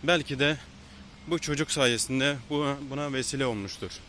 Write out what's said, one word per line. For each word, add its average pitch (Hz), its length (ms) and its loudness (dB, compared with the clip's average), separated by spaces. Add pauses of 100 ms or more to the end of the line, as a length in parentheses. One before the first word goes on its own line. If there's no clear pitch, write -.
Belki 143 360 2
de 147 180 4 (680)
bu 160 120 2
çocuk 147 320 0
sayesinde 131 680 4 (120)
bu-, 143 260 2 (140)
buna 143 240 -4
vesile 131 320 0
olmuştur. 101 460 -4 (180)